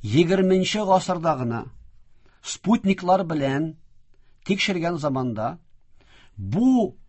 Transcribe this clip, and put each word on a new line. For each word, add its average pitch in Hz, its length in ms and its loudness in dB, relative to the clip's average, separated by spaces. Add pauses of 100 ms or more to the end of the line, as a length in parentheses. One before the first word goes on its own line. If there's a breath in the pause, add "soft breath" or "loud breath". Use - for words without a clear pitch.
Егерменче 185 800 2
гасырда 180 520 0
гына 117 280 -4 (760)
спутниклар 190 840 0
белән 151 520 -2 (680)
тикшергән 175 540 -2
заманда 131 600 -4 (760 soft breath)
бу 196 600 2 (120)